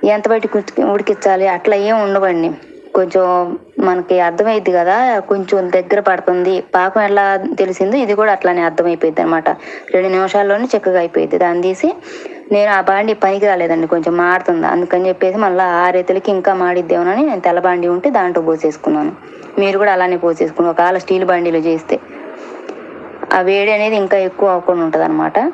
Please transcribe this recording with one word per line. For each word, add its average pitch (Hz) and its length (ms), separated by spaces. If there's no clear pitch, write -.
ఎంత 208 160
బయట 220 240
కుచ్-, 208 240
ఉడికించాలి 202 540
అట్లా 202 200
ఏం 220 160
ఉండవండి. 190 460
కొంచెం 185 280
మనకి 180 280
అర్థమైద్ది 196 500
కదా, 175 180
కొంచెం 196 300
దగ్గర 185 320
పడుతుంది. 180 460
పాకం 190 340
ఎలా 202 160
తెలిసిందో 190 440
ఇది 208 160
కూడా 214 160
అట్లానే 180 340
అర్థమైపోయిద్ది 165 540
అనమాట. 165 260
రెండు 185 220
నిమిషాల్లోనే 202 580
చక్కగా 190 300
అయిపోయిద్ది. 165 400
దాన్ని 175 240
తీసి 190 220
నేను 208 200
ఆ 196 80
బాండీ 208 240
పనికి 196 280
రాలేదండి, 165 360
కొంచెం 170 260
మాడుతుంది, 175 500
అందుకని 180 360
చెప్పేసి 185 360
మళ్ళీ 185 200
ఆరేతలకి 185 520
ఇంకా 190 160
మాడిద్దేమోనని 180 680
నేను 202 180
తెల్ల 175 200
బాండీ 175 280
ఉంటే 185 140
దాంట్లో 180 320
పోసేసుకున్నాను. 151 640
మీరు 196 200
కూడా 208 160
అలానే 180 300
పోసేసుకుని 170 460
ఒకవేళ 175 320
స్టీల్ 185 260
బాండీలో 170 380
చేస్తే 160 280
ఆ 190 140
వేడి 202 280
అనేది 214 260
ఇంకా 190 160
ఎక్కువ 190 260
అవ్వకుండా 175 320
ఉంటదన్నమాట. 160 520